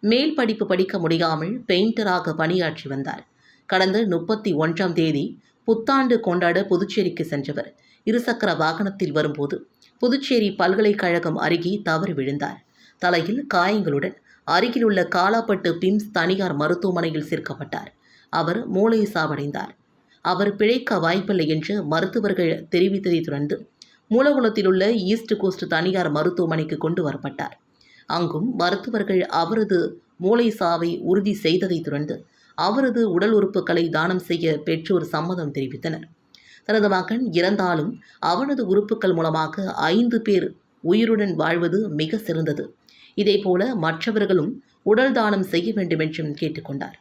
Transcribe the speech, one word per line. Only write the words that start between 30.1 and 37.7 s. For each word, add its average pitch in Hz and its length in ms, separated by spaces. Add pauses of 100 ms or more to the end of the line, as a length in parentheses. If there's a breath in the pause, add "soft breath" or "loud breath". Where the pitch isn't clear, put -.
மூளை 226 340
சாவை 170 380 (140)
உறுதி 196 340
செய்ததை 175 420
தொடர்ந்து 147 380 (400 soft breath)
அவரது 233 520
உடல் 190 240
உறுப்புகளை 190 560
தானம் 180 320
செய்ய 165 380
பெற்றோர் 160 480
சம்மதம் 165 480
தெரிவித்தனர். 143 480 (580 loud breath)
தனது 208 260
மகன் 196 440
இறந்தாலும் 175 580 (340 loud breath)